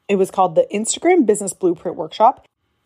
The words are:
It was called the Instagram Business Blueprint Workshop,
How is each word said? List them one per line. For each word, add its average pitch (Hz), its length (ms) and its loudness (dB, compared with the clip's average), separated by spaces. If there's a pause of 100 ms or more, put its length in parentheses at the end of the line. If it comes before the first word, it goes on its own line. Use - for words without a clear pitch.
It 202 80 0
was 185 140 0
called 180 240 0
the 175 180 4
Instagram 285 540 0
Business 202 260 -2
Blueprint 170 460 -4
Workshop, 214 480 -2 (400)